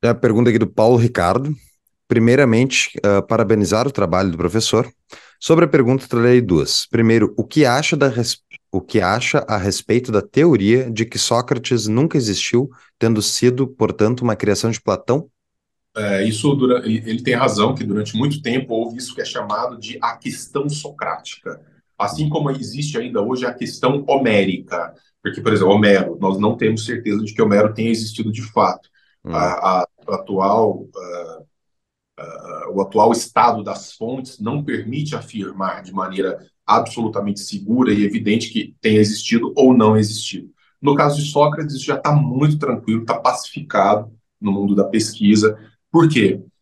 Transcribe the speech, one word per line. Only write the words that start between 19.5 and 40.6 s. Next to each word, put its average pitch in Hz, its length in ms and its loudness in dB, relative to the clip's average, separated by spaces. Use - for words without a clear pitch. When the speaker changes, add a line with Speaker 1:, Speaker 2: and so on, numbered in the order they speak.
Speaker 2:
de 107 240 -16
a 117 140 -4
questão - 520 -6
socrática. - 920 -10
Assim - 320 -4
como 147 220 -2
existe 127 480 -6
ainda 113 240 -4
hoje 123 240 -2
a 120 80 -6
questão 131 540 -2
homérica, 95 840 0
porque, - 180 -6
por 110 120 0
exemplo, 95 220 4
Homero, 101 460 4
nós 95 200 -2
não 113 160 0
temos 110 280 -2
certeza 107 380 -4
de 107 100 -8
que - 80 -4
Homero 104 320 4
tenha 113 180 -2
existido 110 420 -4
de - 100 -8
fato. - 480 -2
Speaker 1:
Hum. - 100 -12
Speaker 2:
A, 90 180 0
a, 90 340 0
a 101 60 -4
atual, 98 840 0
ah, 87 460 -14
ah, 80 540 -14
o 98 80 -4
atual 107 320 2
estado 113 500 0
das 98 300 -12
fontes 127 460 -10
não 139 260 -6
permite 127 500 -6
afirmar 95 680 -8
de 92 100 -18
maneira 95 460 -6
absolutamente 104 720 -4
segura 107 520 -2
e 104 120 0
evidente 107 460 -4
que - 300 -8
tenha 107 200 2
existido 107 560 0
ou 131 180 6
não 110 220 6
existido. 104 540 -4